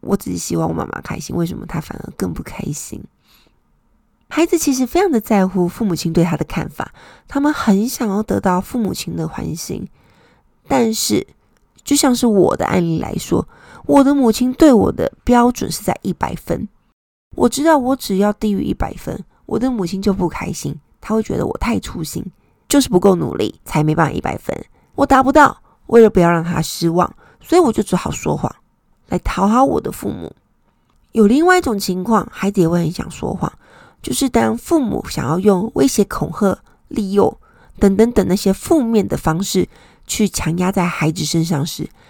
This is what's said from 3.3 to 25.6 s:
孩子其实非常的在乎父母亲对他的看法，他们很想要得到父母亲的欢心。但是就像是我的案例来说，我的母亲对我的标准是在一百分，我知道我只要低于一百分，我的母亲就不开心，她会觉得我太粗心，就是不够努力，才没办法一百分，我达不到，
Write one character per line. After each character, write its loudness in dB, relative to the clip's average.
孩 0
子 0
其 0
实 0
非 0
常 2
的 2
在 2
乎 0
父 -6
母 0
亲 -4
对 4
他 0
的 -4
看 -6
法， -10
他 -4
们 2
很 2
想 -4
要 -2
得 -2
到 0
父 -6
母 -2
亲 -8
的 -4
欢 -8
心。 -10
但 2
是 -2
就 0
像 4
是 0
我 4
的 -4
案 2
例 0
来 -6
说， -2
我 6
的 4
母 4
亲 0
对 8
我 4
的 -4
标 4
准 -8
是 -6
在 -2
一 -4
百 -4
分， -6
我 2
知 -2
道 4
我 0
只 -4
要 2
低 -2
于 -2
一 -2
百 -6
分， -10
我 -4
的 0
母 -4
亲 -6
就 2
不 -2
开 -8
心， -8
她 -6
会 0
觉 -4
得 -2
我 -6
太 -2
粗 -8
心， -10
就 4
是 -2
不 2
够 6
努 -2
力， -4
才 -2
没 2
办 2
法 -6
一 -4
百 -4
分， -8
我 2
达 4
不 2
到， 4